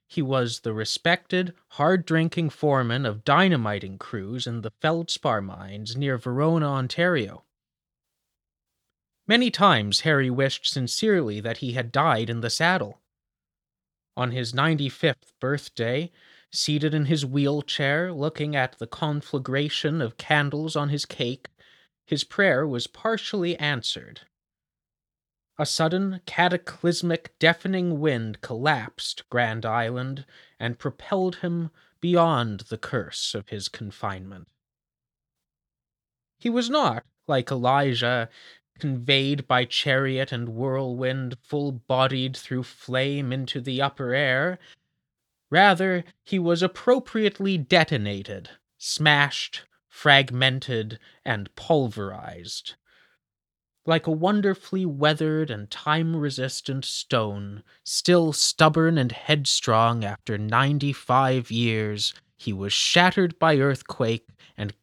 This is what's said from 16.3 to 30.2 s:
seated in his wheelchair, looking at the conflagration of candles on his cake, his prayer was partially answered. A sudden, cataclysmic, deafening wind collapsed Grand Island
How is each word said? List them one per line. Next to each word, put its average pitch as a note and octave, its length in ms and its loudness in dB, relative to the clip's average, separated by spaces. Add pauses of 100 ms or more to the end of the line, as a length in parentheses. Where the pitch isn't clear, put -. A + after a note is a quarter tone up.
seated D3+ 440 0
in D3+ 100 2
his C#3+ 220 0
wheelchair, C#3+ 840 0
looking D3+ 460 -4
at B2+ 220 -2
the A#2 80 -8
conflagration D3 1120 -2
of A#2 160 -4
candles D3+ 580 -2
on D3 140 -2
his C#3+ 160 -2
cake, - 460 -6 (560)
his C#3+ 180 -2
prayer D#3 420 2
was B2 200 -4
partially G3+ 720 -4
answered. - 640 -6 (1400)
A D3 60 0
sudden, F#3 580 0
cataclysmic, F3 1160 -2
deafening F3 580 2
wind A#2+ 440 -2
collapsed - 840 -4
Grand A2+ 380 -2
Island B2 580 -4 (360)